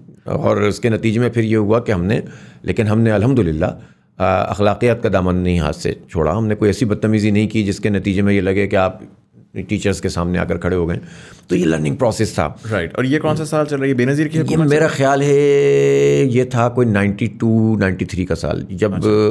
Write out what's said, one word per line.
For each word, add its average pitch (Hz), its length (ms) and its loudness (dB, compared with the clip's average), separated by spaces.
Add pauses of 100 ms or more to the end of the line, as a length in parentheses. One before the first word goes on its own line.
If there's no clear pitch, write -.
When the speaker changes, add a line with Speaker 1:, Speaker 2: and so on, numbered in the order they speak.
(240)
Speaker 1:
اور 104 380 0
اس 101 180 0
کے 117 100 0
نتیجے 110 300 0
میں 120 100 0
پھر 117 140 -2
یہ 110 140 0
ہوا 107 220 2
کہ 113 120 -4
ہم 90 140 0
نے، 113 160 0 (400)
لیکن 101 260 -2
ہم 110 140 2
نے 113 100 2
الحمدللہ، 95 540 2
آ، - 880 -2
اخلاقیات 104 520 0
کا 104 100 0
دامن 92 220 0
نہیں 90 240 0
ہاتھ 76 160 -2
سے - 180 -6 (160)
چھوڑا۔ 80 280 0
ہم 113 100 -2
نے 107 80 0
کوئی 104 140 2
ایسی 98 160 0
بدتمیزی 107 460 0
نہیں 104 160 2
کی 110 160 0
جس 98 160 -2
کے 110 100 -2
نتیجے 101 320 0
میں 101 120 2
یہ 98 80 2
لگے 98 260 0
کہ 101 80 -2
آپ 95 240 0 (680)
ٹیچرز 95 340 -2
کے 95 80 -4
سامنے 87 300 -2
آ 85 40 -2
کر 87 140 -4
کھڑے 90 180 -2
ہو 85 140 0
گئے۔ 85 100 -4 (480)
تو 180 80 -2
یہ 175 100 0
learning 151 300 0
پروسیس 113 380 -2
تھا۔ 80 200 -2 (180)
Speaker 2:
Right۔ 87 240 -4
اور 123 80 -2
یہ 139 160 0
کون 151 160 -2
سا 156 100 -6
سال 151 200 -2
چل 147 100 -6
رہا 135 80 -2
ہے؟ 135 60 0
یہ 135 40 0
بے 120 120 2
نظیر 143 220 0
کی 160 120 -2
Speaker 1:
یہ 156 40 0
Speaker 2:
حکومت 151 260 2
Speaker 1:
میرا 151 180 2
Speaker 2:
سے؟ - 0 -
Speaker 1:
خیال 139 340 0
ہے 143 180 4 (880)
یہ 123 140 2
تھا 123 260 0
کوئی 120 180 2
نائنٹی 101 380 0
ٹو، 110 520 2
نائنٹی 95 280 0
تھری 90 200 -4
کا 85 100 -2
سال، 82 340 -4
جب 98 260 -2
Speaker 2:
اچھا، 90 140 0 (220)